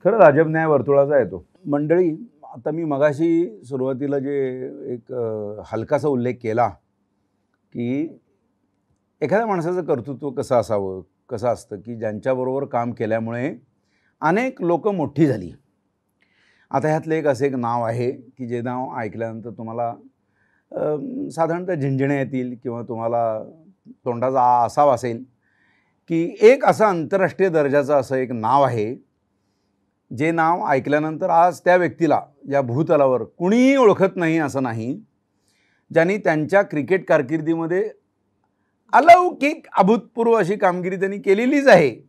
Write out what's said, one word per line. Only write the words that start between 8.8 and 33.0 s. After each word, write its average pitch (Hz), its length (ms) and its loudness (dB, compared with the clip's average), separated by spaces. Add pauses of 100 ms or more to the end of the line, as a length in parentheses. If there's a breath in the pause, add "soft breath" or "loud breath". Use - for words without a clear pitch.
एखाद्या 185 240 0
माणसाचं 180 380 -2
कर्तृत्व 143 460 -4
कसं 127 260 -2
असावं, 98 460 -2 (280)
कसं 117 180 -4
असतं 107 280 -4
की 107 200 -14
ज्यांच्याबरोबर 127 720 -4
काम 123 260 -4
केल्यामुळे 117 640 -4 (680)
अनेक 220 400 -2
लोकं 170 340 0
मोठी 147 320 0
झाली. 98 240 -4 (1200)
आता 139 160 -2
ह्यातलं 156 280 -2
एक 151 120 -2
असं 135 180 0
एक 139 100 -2
नाव 120 280 -2
आहे 120 280 -2
की - 360 -14
जे 120 140 -6
नाव 127 360 -8
ऐकल्यानंतर 113 520 -8
तुम्हाला, 117 400 -8 (840)
अम, 151 580 -6
साधारणतः 170 440 -4
झिणझिण्या 139 460 -2
येतील 123 440 -6
किंवा 120 180 -8
तुम्हाला 113 640 -4 (440)
तोंडाचा 127 540 -2
आ-, 123 220 4
आसाव 147 260 2
असेल 120 340 -2 (840)
की 170 340 -2
एक 269 240 8
असं 196 200 4
आंतरराष्ट्रीय 185 640 0
दर्जाचं 143 500 2
असं 131 160 -2
एक 131 160 -2
नाव 120 300 2
आहे, 120 500 -2 (1040)
जे 156 140 0
नाव 165 360 0
ऐकल्यानंतर 151 640 0
आज 170 300 4
त्या 175 160 4
व्यक्तीला 156 460 2 (280)
या 139 120 2
भूतलावर 135 600 2